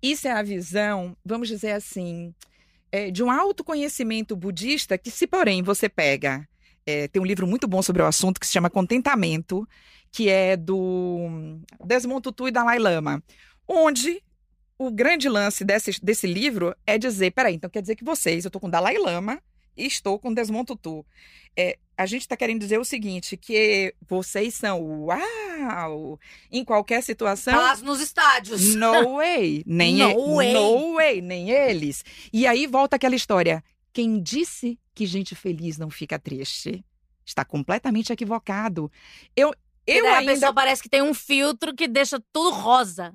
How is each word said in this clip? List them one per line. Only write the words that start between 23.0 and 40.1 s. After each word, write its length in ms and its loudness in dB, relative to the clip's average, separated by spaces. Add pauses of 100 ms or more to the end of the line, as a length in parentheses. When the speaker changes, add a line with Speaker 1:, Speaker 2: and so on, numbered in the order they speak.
Speaker 1:
que 560 2 (140)
vocês 480 -4
são, 260 -4 (800)
uau, 600 -6 (320)
em 120 -4
qualquer 400 0
situação 500 -2
Speaker 2:
Paz 280 4
nos 180 -4
estádios. 760 2
Speaker 1:
No 420 4
way, 480 0
nem 320 4
Speaker 2:
No 140 6
Speaker 1:
e-, 240 2
Speaker 2:
way. 180 4
Speaker 1:
no 420 4
way, 260 2
nem 300 -6
eles. 520 0 (280)
E 160 2
aí 200 4
volta 280 2
aquela 200 2
história, 480 2 (300)
"Quem 280 0
disse 580 -4 (160)
que 100 -4
gente 300 -6
feliz 420 -6
não 120 -8
fica 280 -8
triste? 640 -10 (420)
Está 200 -4
completamente 680 -2
equivocado." 760 -4 (440)
Eu, 180 4 (320)
Speaker 2:
E 120 4
Speaker 1:
eu 60 4
Speaker 2:
daí 100 6